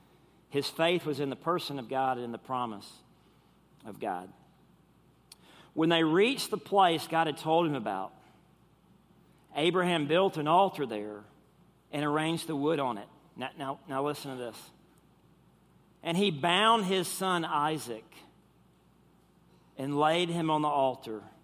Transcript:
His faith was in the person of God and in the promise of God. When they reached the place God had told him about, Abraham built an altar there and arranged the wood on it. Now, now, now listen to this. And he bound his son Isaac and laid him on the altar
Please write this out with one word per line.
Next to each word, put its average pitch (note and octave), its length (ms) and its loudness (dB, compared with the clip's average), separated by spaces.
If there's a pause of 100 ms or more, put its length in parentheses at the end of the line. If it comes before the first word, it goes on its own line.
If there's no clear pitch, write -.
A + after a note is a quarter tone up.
(480)
His C#3 180 -2
faith E3+ 380 0
was C#3+ 160 -4
in C#3 80 -2
the C3 80 -6
person D#3+ 420 -4
of A#2 120 -10
God C3 260 0
and A#2+ 80 -8
in A#2 80 -8
the A2+ 60 -10
promise A#2+ 520 -6 (960)
of G2+ 160 -14
God. F#2 300 -6 (1400)
When D#3+ 160 4
they E3 120 6
reached G3 480 2
the G#3+ 60 -4
place F3+ 500 2
God D#3+ 200 0
had C#3+ 100 -4
told E3 300 2
him D3 80 0
about, G2+ 400 -6 (1400)
Abraham E3+ 520 2
built E3+ 320 2
an D3+ 100 -2
altar E3+ 380 4
there G#2+ 380 -8 (680)
and D3 140 -2
arranged D#3 400 0
the D#3+ 100 -4
wood D3 240 0
on B2 160 -2
it. G2+ 120 -12 (280)
Now, B2+ 220 -8
now, C#3 280 -8
now C#3 200 -2
listen C#3+ 240 -6
to B2+ 120 -8
this. A2+ 140 -10 (1500)
And E3 140 -2
he G#3 140 4
bound F#3 560 2
his F#3 200 0
son F#3 380 -2
Isaac D3 600 -4 (1700)
and C#3+ 200 -2
laid E3 300 4
him E3 220 0
on D3+ 100 2
the D3+ 80 0
altar B2+ 540 0 (220)